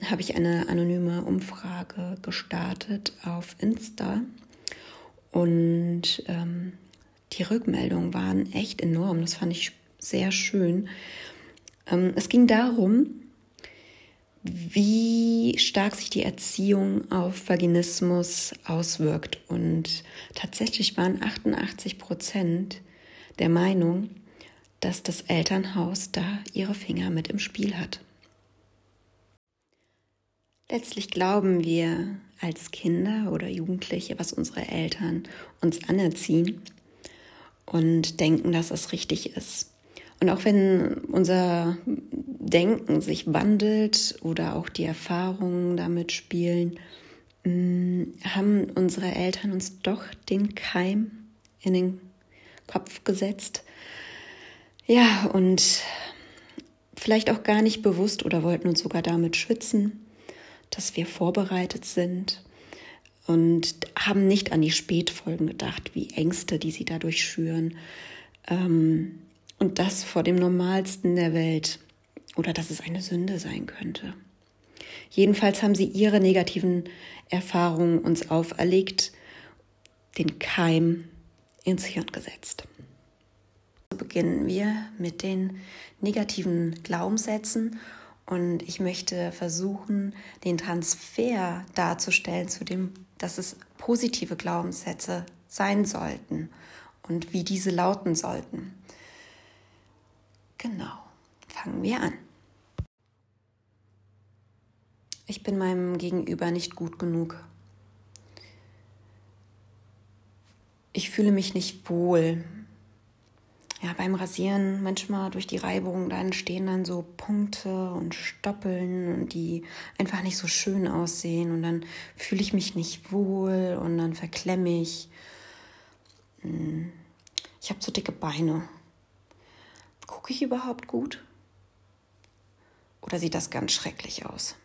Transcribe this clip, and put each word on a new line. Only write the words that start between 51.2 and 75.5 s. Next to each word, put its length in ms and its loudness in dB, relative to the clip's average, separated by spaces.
in 140 2
den 260 2
Kopf 380 -8
gesetzt. 640 -2
Ja, 480 8
und 480 6
vielleicht 340 4
auch 140 2
gar 180 4
nicht 200 2
bewusst 420 2
oder 180 2
wollten 280 2
uns 100 2
sogar 220 -2
damit 340 2
schützen, 720 0
dass 260 -4
wir 120 -2
vorbereitet 760 0
sind 580 -2
und 480 4
haben 300 4
nicht 240 4
an 80 6
die 100 4
Spätfolgen 760 0
gedacht, 460 -6
wie 180 -6
Ängste, 460 0
die 140 -2
sie 140 -6
dadurch 360 -2
schüren, 560 -2
ähm, 720 4
und 220 2
das 240 0
vor 180 0
dem 140 4
Normalsten 800 2
der 180 4
Welt 460 0
oder 160 0
dass 200 -2
es 100 -2
eine 200 -4
Sünde 380 -2
sein 260 -6
könnte. 480 -10
Jedenfalls 540 6